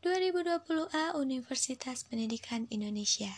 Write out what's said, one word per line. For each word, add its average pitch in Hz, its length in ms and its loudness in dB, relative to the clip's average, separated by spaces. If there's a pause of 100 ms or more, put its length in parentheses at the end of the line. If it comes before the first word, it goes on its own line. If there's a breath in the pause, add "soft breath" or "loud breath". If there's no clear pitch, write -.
dua 359 160 4
ribu 359 240 2
dua 339 240 2
puluh 320 240 0
A 311 240 0
Universitas 262 880 -2
Pendidikan 226 720 -4
Indonesia. 208 640 0